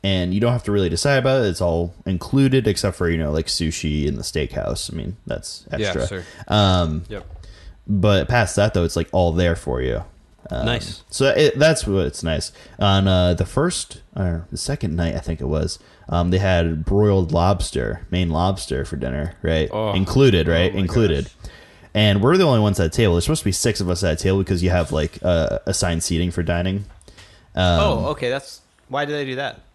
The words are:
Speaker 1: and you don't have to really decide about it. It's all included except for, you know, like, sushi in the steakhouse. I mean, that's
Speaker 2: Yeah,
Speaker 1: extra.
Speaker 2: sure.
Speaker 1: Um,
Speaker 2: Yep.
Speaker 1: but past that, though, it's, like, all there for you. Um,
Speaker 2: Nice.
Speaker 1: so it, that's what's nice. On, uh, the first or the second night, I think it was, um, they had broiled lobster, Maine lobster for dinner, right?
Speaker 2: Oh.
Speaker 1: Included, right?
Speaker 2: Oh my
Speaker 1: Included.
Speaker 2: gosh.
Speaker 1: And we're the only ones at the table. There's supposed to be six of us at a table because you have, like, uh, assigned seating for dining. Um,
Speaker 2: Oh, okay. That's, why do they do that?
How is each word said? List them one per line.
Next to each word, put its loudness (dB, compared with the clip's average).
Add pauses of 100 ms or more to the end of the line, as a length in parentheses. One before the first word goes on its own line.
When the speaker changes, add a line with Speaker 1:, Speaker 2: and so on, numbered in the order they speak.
Speaker 1:
and 0
you 0
don't 2
have -2
to -4
really 2
decide 0
about 2
it. 2
It's -4
all 0 (120)
included 2
except 0
for, 0
you 2
know, -2
like, 0
sushi -2
in -2
the -10
steakhouse. -6
I -8
mean, -8 (100)
that's -10
Speaker 2:
Yeah, -6
Speaker 1:
extra. -2
Speaker 2:
sure. -8 (260)
Speaker 1:
Um, 2
Speaker 2:
Yep. -12 (640)
Speaker 1:
but 2
past 2
that, 2
though, 2
it's, -2
like, -2
all 2
there 2
for -4
you. -4 (480)
Um, -4
Speaker 2:
Nice. -6
Speaker 1:
so 2
it, 4
that's 4
what's -2
nice. -2 (260)
On, 4
uh, 4
the 0
first -4 (140)
or -4
the -8
second -4
night, -2
I -4
think -6
it -6
was, -2 (280)
um, 0
they 2
had 0
broiled 2
lobster, 0 (100)
Maine 0
lobster -2
for -10
dinner, -6
right? 0
Speaker 2:
Oh. -2
Speaker 1:
Included, 4
right? 4
Speaker 2:
Oh -8
my 0
Speaker 1:
Included. 2 (180)
Speaker 2:
gosh. -14 (440)
Speaker 1:
And 4
we're 4
the 4
only 4
ones 4
at 2
the -8
table. 4
There's 2
supposed 0
to -10
be 2
six 0
of -2
us 0
at 2
a 0
table 0
because 0
you 2
have, 0
like, -2
uh, 0
assigned -2
seating 0
for -4
dining. -2 (680)
Um, 4
Speaker 2:
Oh, 2
okay. -4
That's, -8 (260)
why -4
do -6
they -4
do -6
that? -8 (140)